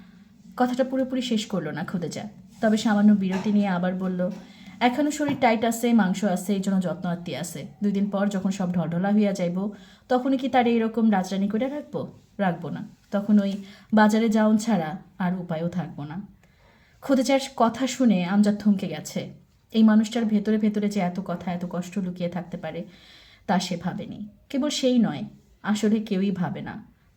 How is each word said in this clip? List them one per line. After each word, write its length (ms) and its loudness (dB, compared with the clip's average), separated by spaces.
কথাটা 260 2
পুরোপুরি 380 -2
শেষ 240 -2
করলো 260 -4
না 120 -6
খোদেজা, 400 -6
তবে 160 4
সামান্য 360 6
বিরতি 380 0
নিয়ে 160 4
আবার 280 -2
বলল, 360 -2
"এখনও 320 2
শরীর 300 -2
টাইট 240 2
আছে, 280 0
মাংস 300 4
আছে, 300 0
এই 60 -2
জন্য 220 0
যত্ন 280 -4
আত্তি 260 -6
আছে। 320 -10
দুই 80 2
দিন 180 0
পর 180 0
যখন 240 -2
সব 220 -2
ঢলঢলা 400 0
হইয়া 200 4
যাইব, 380 -4
তখনই 280 2
কি 120 -4
তার 180 4
এইরকম 440 2
রাজরানি 360 0
করে 220 -2
রাখবো? 380 -8
রাখবো 320 -2
না। 180 -10
তখন 280 4
ওই 140 0
বাজারে 360 6
যাওন 280 4
ছাড়া 400 0
আর 200 -2
উপায়ও 300 -4
থাকবো 340 -6
না।" 180 -10
খোদেজার 380 2
কথা 320 2
শুনে 380 2
আমজাদ 340 4
থমকে 280 2
গেছে। 460 -8
এই 120 4
মানুষটার 420 4
ভেতরে 320 2
ভেতরে 320 0
যে 100 -4
এত 260 -2
কথা, 280 -6
এত 160 -6
কষ্ট 280 -6
লুকিয়ে 320 -4
থাকতে 280 -8
পারে, 280 -10
তা 120 2
সে 180 -4
ভাবেনি। 500 -8
কেবল 200 -2
সেই 300 2
নয়, 240 2
আসলে 360 2
কেউই 320 0
ভাবে 300 -4
না। 360 -12